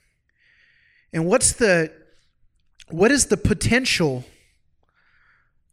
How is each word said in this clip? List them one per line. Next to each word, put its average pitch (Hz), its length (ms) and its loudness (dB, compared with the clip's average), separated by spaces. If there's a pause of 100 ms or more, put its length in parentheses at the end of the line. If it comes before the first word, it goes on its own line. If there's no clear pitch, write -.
(1120)
And 165 140 -4
what's 226 260 2
the, 175 400 0 (960)
what 185 220 2
is 277 160 0
the 208 100 0
potential 175 880 -2 (1500)